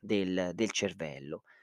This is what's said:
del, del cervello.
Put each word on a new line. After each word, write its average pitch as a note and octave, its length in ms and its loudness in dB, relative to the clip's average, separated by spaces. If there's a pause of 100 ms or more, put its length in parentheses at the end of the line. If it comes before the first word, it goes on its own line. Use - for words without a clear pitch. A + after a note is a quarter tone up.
del, F#2 540 2
del G#2 160 2
cervello. D#2+ 720 -4 (200)